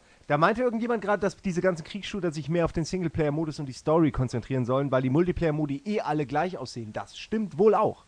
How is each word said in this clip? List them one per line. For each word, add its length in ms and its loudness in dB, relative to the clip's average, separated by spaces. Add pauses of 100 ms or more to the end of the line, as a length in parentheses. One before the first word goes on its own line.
(280)
Da 100 2
meinte 240 4
irgendjemand 400 -2
grad, 220 0
dass 120 -2
diese 240 -2
ganzen 240 0
Kriegsshooter 480 -6
sich 160 -8
mehr 160 2
auf 80 -2
den 120 -2
Singleplayer-Modus 760 -2
und 60 -8
die 60 -10
Story 400 4
konzentrieren 520 -2
sollen, 280 0
weil 100 4
die 80 0
Multiplayer-Modi 720 0
eh 160 -2
alle 260 -2
gleich 320 -2
aussehen. 340 -10
Das 240 -10
stimmt 420 -4
wohl 160 8
auch. 340 0